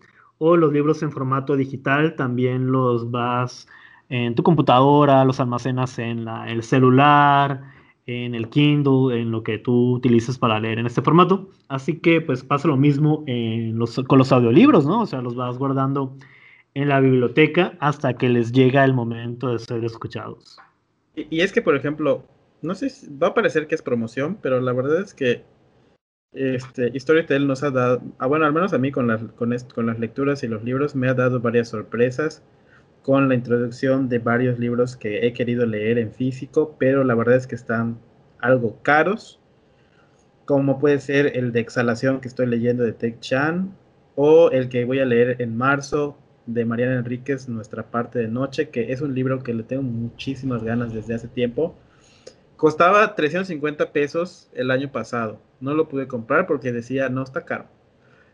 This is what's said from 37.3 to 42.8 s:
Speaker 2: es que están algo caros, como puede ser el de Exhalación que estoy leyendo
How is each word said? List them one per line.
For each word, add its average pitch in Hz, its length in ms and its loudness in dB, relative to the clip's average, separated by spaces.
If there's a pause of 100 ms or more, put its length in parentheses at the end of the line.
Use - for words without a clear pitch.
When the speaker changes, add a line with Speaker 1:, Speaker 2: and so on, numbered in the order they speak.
Speaker 2:
es 127 100 -2
que - 80 -12
están 117 440 -4 (420)
algo 120 420 0
caros, 160 560 0 (1080)
como 139 320 0
puede 143 220 2
ser 139 360 0
el 123 160 -4
de 117 80 0
Exhalación 123 600 -2
que 131 80 -12
estoy 127 180 -4
leyendo 120 380 0